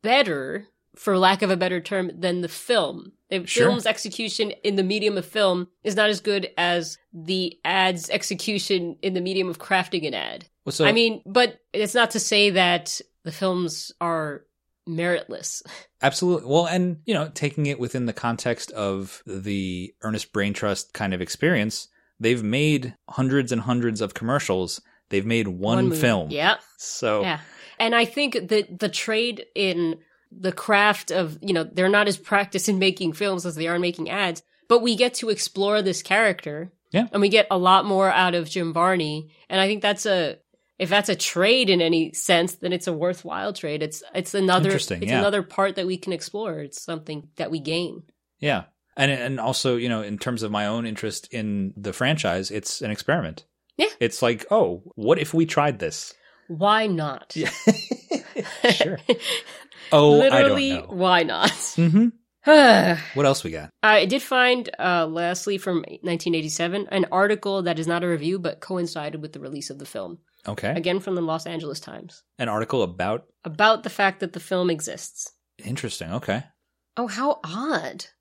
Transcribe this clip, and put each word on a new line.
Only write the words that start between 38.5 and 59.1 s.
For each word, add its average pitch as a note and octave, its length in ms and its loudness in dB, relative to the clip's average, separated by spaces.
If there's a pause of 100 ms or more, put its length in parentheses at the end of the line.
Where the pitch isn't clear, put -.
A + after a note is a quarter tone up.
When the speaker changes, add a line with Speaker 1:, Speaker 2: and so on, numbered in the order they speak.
Speaker 1:
Varney. E3 560 0 (200)
And F#3+ 100 0
I F#3+ 80 4
think G#3 140 -2
that's G#3 240 0
a, F3+ 320 0 (420)
if F#3 100 -2
that's G3+ 200 2
a F#3+ 60 2
trade G#3+ 540 2
in F3 120 4
any E3 320 2
sense, F3 420 2
then F3+ 180 -6
it's F3+ 140 -6
a F3 60 -2
worthwhile F3+ 600 -4
trade. D3+ 300 -6
It's, D#3 200 -10 (100)
it's F#3 200 -6
another, F#3 360 2
Speaker 2:
Interesting, G2 340 -2
Speaker 1:
it's G#2 80 -2
Speaker 2:
yeah. C3 80 2
Speaker 1:
another G#2 240 2
part G3 320 -2
that F#3 120 -4
we F#3 100 -2
can F#3 160 -8
explore. F3 460 -8
It's C#3+ 220 -14
something D#3 540 -10
that D#3 160 -6
we D#3+ 80 -4
gain. D#3+ 440 -6 (360)
Speaker 2:
Yeah. C#3 240 0 (340)
And, C#3 140 4
and C3 280 -4
also, B2 360 0
you A#2+ 140 -2
know, A2+ 120 -2
in G#2 160 -8
terms A#2 260 -4
of G#2+ 80 -4
my G#2 140 -2
own A2+ 200 -2
interest G#2+ 460 -8
in G2+ 460 -4
the G2+ 160 -8
franchise, G2 580 0
it's - 300 -8
an G#2+ 100 -6
experiment. G#2+ 540 -2 (320)
Speaker 1:
Yeah. F4+ 100 2 (120)
Speaker 2:
It's - 220 0
like, A#2+ 280 0
"Oh, G2 340 2 (120)
what A2+ 240 2
if - 140 -4
we E3 120 4
tried D3 340 0
this?" - 340 -8 (340)
Speaker 1:
Why G#3 400 2
not? D#3 480 -4
Speaker 2:
Yeah. D#3 200 -2
<laughs> - 40 -14 (1120)
Sure. - 280 0 (360)